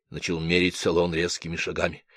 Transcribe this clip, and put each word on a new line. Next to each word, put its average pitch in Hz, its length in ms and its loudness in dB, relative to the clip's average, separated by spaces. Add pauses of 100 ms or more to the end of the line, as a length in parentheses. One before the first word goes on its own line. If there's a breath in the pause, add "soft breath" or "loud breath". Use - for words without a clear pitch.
(100)
начал 82 280 -4
мерить 87 380 2
салон 87 360 2
резкими 82 440 -2
шагами. - 480 -4 (120 loud breath)